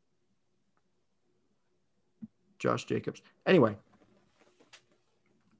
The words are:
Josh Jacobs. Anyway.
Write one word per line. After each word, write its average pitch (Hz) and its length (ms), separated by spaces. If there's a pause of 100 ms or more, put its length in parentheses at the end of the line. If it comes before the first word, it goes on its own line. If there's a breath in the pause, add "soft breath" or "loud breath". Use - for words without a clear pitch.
(2500)
Josh 120 260
Jacobs. - 380 (240)
Anyway. 123 300 (1800)